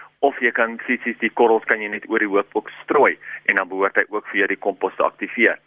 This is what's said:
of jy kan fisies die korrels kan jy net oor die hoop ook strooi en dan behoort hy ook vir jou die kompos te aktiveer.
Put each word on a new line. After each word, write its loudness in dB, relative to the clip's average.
of 0
jy 0
kan -2
fisies -4
die -2
korrels 4
kan 0
jy -6
net -10
oor 0
die 0
hoop 0
ook -4
strooi 2
en 2
dan -2
behoort -2
hy 2
ook -8
vir -6
jou 2
die -4
kompos -2
te -2
aktiveer. 0